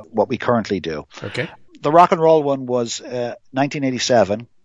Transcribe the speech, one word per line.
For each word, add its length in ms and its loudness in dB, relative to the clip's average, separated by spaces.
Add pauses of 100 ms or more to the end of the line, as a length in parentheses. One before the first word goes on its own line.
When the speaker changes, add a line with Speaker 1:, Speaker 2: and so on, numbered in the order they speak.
(100)
Speaker 1:
what 180 0
we 100 -4
currently 420 -2
do. 260 -8 (160)
Speaker 2:
Okay. 260 -8 (340)
Speaker 1:
The 100 0
rock 180 6
and 100 0
roll 220 4
one 240 -2
was, 340 -2
uh, 340 -8 (180)
nineteen 320 -2
eighty-seven. 640 0 (160)